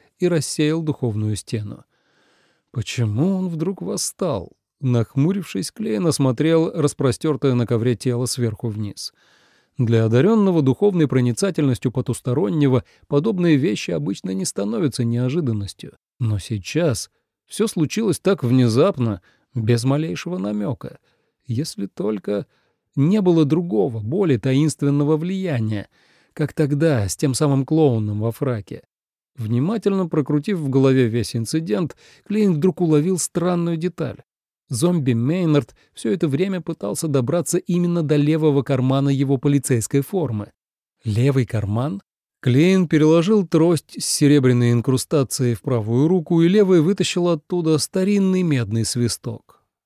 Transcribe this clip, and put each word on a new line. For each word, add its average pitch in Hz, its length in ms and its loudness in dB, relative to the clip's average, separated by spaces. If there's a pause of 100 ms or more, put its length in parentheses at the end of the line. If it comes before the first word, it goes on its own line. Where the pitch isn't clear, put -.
(180)
и 175 120 0
рассеял 160 520 0
духовную 107 540 -2
стену. - 480 -8 (880)
«Почему 120 640 -2
он 185 140 -4
вдруг 170 320 -6
восстал?» 170 720 -6 (300)
Нахмурившись, 151 880 0
Клейн 214 360 -4
осмотрел 151 600 2
распростёртое 143 840 0
на 120 120 0
ковре 117 300 0
тело 123 300 -2
сверху 117 420 -4
вниз. 104 460 -8 (640)
Для 113 260 2
одарённого 175 580 4
духовной 160 460 2
проницательностью 131 840 0
потустороннего 135 920 0 (240)
подобные 175 480 2
вещи 175 360 -2
обычно 165 400 -6
не 190 120 -4
становятся 196 600 -4
неожиданностью. 120 880 -4 (260)
Но 107 180 0
сейчас 117 720 -4 (360)
всё - 220 -4
случилось 185 520 -2
так 190 240 -2
внезапно, 123 800 2 (340)
без 117 300 0
малейшего 160 520 -4
намёка. 202 600 -6 (480)
Если 160 400 -6
только 202 580 -6 (500)
не 180 260 2
было 170 240 4
другого, 170 540 0
более 139 380 0
таинственного 143 800 0
влияния, 151 720 -4 (460)
как 151 180 -4
тогда 143 560 0
с - 80 -6
тем 139 180 0
самым 139 320 2
клоуном 113 540 2
во 113 140 -2
фраке. - 500 -6 (540)
Внимательно 180 680 -2
прокрутив 156 520 -2
в 147 80 -4
голове 131 400 4
весь 113 300 -4
инцидент, 165 580 -4 (320)
Клейн 202 260 2
вдруг 165 280 0
уловил 160 360 2
странную 170 600 -2
деталь. 160 460 -6 (460)
Зомби 139 440 0
Мейнард 147 640 0 (180)
всё - 180 -4
это 175 160 0
время 180 340 -2
пытался 185 460 -6
добраться 143 500 0
именно 175 440 0
до 147 140 0
левого 147 480 2
кармана 135 460 2
его 139 280 0
полицейской 139 640 0
формы. 113 500 -4 (520)
Левый 123 420 2
карман? 117 560 -4 (400)
Клейн 170 460 4
переложил 165 580 4
трость 165 560 0
с - 40 -6
серебряной 127 640 4
инкрустацией 123 840 0
в - 80 -10
правую 120 460 0
руку 170 340 2
и 165 60 6
левой 185 340 4
вытащил 175 460 0
оттуда 170 500 0
старинный 190 640 0
медный 117 420 0
свисток. - 800 -6 (220)